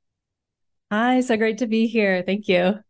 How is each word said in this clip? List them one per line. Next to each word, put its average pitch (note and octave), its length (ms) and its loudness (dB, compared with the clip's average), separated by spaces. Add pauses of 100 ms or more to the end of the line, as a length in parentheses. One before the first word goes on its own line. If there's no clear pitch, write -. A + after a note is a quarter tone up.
(920)
Hi, A#3+ 300 0
so B3 160 0
great A3 220 -2
to B3+ 80 -2
be A3+ 200 0
here. G3+ 380 0
Thank G3+ 240 -4
you. F#3 300 2 (120)